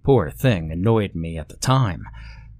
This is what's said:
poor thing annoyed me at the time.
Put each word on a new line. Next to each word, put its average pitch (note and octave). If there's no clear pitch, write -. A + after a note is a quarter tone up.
poor A#2+
thing E2+
annoyed G2+
me E2
at D2+
the -
time. C3